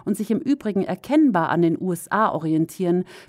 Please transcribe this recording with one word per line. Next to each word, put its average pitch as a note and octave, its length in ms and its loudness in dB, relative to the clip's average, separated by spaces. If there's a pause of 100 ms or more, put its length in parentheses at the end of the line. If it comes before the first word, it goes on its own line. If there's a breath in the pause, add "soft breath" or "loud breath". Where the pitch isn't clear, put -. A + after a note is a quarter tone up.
und G3 100 -2
sich G#3+ 140 -4
im A3+ 80 0
Übrigen G#3+ 460 -2
erkennbar G3 680 2
an D#3+ 100 2
den E3 180 2
U F#3 140 -4
S - 180 -8
A G#3+ 220 2
orientieren, E3 720 0 (240 loud breath)